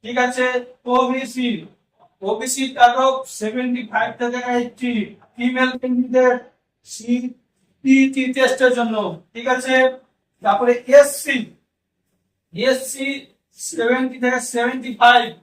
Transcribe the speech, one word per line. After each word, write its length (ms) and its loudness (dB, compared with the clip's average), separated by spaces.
ঠিক 120 -6
আছে, 480 0
ওবিসি, 800 -2
ওবিসি 480 -4
কাট 260 4
অফ 320 0
সেভেন্টি 560 -6
ফাইভ 340 -4
থেকে 340 -6
এইটটি, 640 -4
ফিমেল 340 -2
ক্যান্ডিডেট 720 0
সি, 460 -6
পিইটি 520 2
টেস্টের 400 2
জন্য। 480 -4
ঠিক 140 -8
আছে, 500 2
তারপরে 460 0
এসসি, 680 4
এসসি 720 -4
সেভেন্টি 680 -4
থেকে 200 0
সেভেন্টি 540 -4
ফাইভ। 500 4